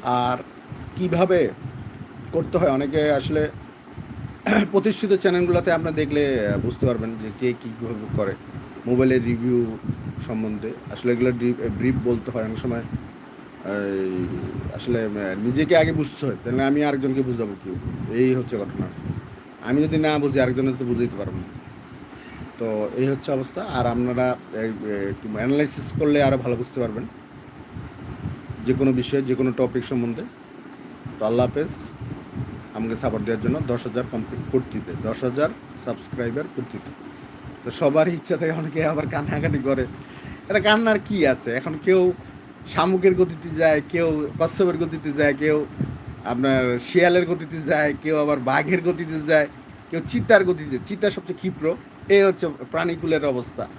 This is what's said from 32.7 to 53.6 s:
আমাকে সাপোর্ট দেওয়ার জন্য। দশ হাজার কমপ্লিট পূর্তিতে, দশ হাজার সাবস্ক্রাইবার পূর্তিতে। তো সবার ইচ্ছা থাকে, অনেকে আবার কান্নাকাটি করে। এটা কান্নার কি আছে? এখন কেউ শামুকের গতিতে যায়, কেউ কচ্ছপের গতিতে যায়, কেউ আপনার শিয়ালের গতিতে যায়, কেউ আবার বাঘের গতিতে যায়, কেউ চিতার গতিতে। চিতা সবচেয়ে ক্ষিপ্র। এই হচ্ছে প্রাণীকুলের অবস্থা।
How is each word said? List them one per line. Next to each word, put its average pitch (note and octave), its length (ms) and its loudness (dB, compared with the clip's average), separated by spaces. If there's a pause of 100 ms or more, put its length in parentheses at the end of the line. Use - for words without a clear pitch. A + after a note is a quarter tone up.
আমাকে A2+ 220 -4
সাপোর্ট G#2+ 280 -2
দেওয়ার A2 200 -2
জন্য। D3 240 2
দশ A#2+ 160 -2
হাজার A#2+ 260 -2
কমপ্লিট A2+ 300 -6 (120)
পূর্তিতে, - 400 -2 (100)
দশ A2 220 -4
হাজার C3+ 240 2 (360)
সাবস্ক্রাইবার B2 600 -4 (120)
পূর্তিতে। - 340 -10 (720)
তো A#2+ 60 -4
সবার D#3 380 4
ইচ্ছা E3+ 280 -2
থাকে, D#3+ 160 0
অনেকে D#3 320 -2
আবার D3+ 240 0
কান্নাকাটি D3 500 0
করে। C3 280 0 (640)
এটা G3+ 120 4
কান্নার G#3+ 440 4
কি F3+ 220 2
আছে? B2 260 2
এখন D3+ 320 -4
কেউ F3+ 280 6 (540)
শামুকের F#3 480 4
গতিতে E3 420 0
যায়, D#3 320 6
কেউ D#3 400 2 (100)
কচ্ছপের E3 400 2
গতিতে D#3 340 -2
যায়, C#3+ 220 4
কেউ D3+ 320 2 (580)
আপনার B2+ 540 2
শিয়ালের F3 480 4
গতিতে D#3+ 360 -4
যায়, D3 400 2
কেউ D#3 140 2
আবার D3 220 2
বাঘের D3 420 2
গতিতে E3 400 -2
যায়, D3+ 280 6 (420)
কেউ E3 160 -2
চিতার G#3+ 380 6
গতিতে। D3+ 420 -2
চিতা G3+ 240 0
সবচেয়ে - 260 -8
ক্ষিপ্র। D#3+ 400 -2 (320)
এই G3 140 8
হচ্ছে F#3 260 4 (220)
প্রাণীকুলের D#3+ 540 0
অবস্থা। B2 440 -2 (100)